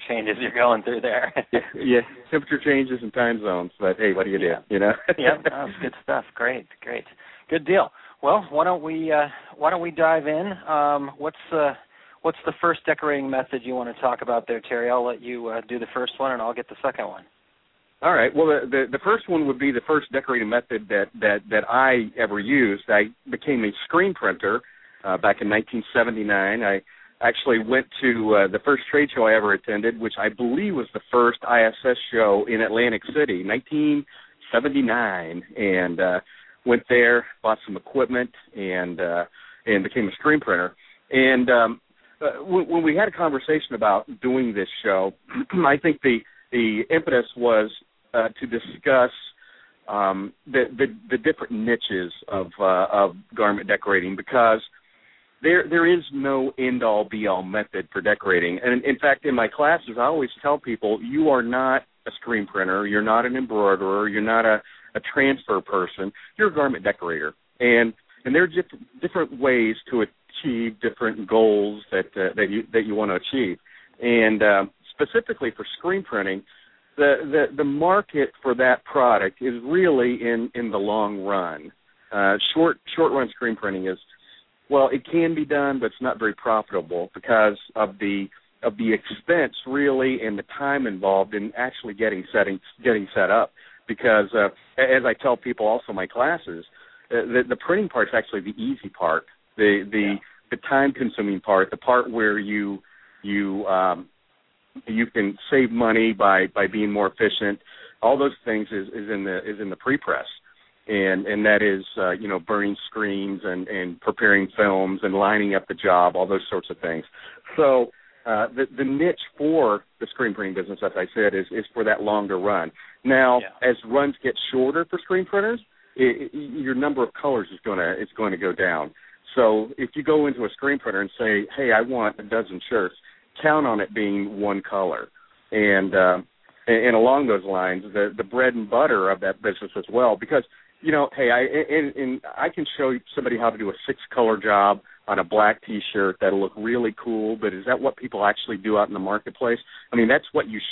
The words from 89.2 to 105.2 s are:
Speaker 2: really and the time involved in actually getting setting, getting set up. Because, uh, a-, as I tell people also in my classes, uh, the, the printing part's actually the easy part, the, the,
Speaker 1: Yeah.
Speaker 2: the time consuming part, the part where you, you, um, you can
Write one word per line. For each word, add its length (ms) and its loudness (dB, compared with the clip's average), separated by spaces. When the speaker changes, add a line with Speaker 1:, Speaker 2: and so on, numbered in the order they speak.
Speaker 2:
really 640 0
and 100 -4
the 60 -8
time 300 -2
involved 460 0
in 220 -6
actually 380 -8
getting 380 -2
setting, 260 0
getting 320 0
set 160 2
up. 220 2
Because, 480 2
uh, 140 4
a-, 200 4
as 80 2
I 180 2
tell 140 2
people 320 -2
also 220 0
in 40 -8
my 140 -6
classes, 560 -4
uh, 140 0
the, 220 2
the 80 -2
printing 320 -2
part's 240 -2
actually 280 -2
the 200 -10
easy 280 -6
part, 380 -2
the, 320 2
the, 260 0
Speaker 1:
Yeah. 40 -6
Speaker 2:
the 60 -6
time 240 2
consuming 480 -4
part, 300 2
the 60 -8
part 340 2
where 260 0
you, 420 -6
you, 440 -4
um, 420 0
you 180 0
can 320 -4